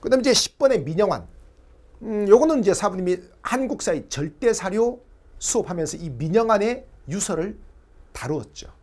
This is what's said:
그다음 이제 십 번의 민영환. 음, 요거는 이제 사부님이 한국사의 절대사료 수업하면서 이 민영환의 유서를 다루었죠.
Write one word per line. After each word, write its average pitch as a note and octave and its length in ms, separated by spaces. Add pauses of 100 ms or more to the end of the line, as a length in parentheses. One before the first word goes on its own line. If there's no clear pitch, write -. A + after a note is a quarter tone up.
그다음 B3+ 200
이제 B3 120
십 - 260
번의 C4 240
민영환. D#3+ 460 (720)
음, G#3+ 240
요거는 C#4 320
이제 G3 160
사부님이 F#3 440 (240)
한국사의 A#3 640
절대사료 A3 920 (380)
수업하면서 E3+ 600
이 E3 120
민영환의 G#3 760 (220)
유서를 F#3+ 480 (560)
다루었죠. - 600 (100)